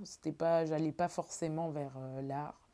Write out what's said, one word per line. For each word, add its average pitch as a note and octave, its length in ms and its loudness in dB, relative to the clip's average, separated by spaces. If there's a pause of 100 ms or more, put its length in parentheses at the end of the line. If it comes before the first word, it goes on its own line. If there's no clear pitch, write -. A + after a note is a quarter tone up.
C'était - 280 -4
pas, E3 320 4
j'allais D#3 280 2
pas F3 160 2
forcément E3 640 -2
vers, C#3+ 260 -4
euh, C3 260 -6
l'art, C#3 380 -4 (140)